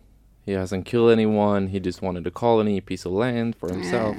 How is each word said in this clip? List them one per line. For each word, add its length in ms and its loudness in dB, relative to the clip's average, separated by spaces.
He 60 -4
hasn't 320 -2
killed 260 4
anyone. 580 2
He 120 -4
just 220 -6
wanted 240 -4
a 40 -6
colony, 460 2
a 60 -4
piece 240 -8
of 60 -6
land 440 -2
for 160 -8
himself. 460 -2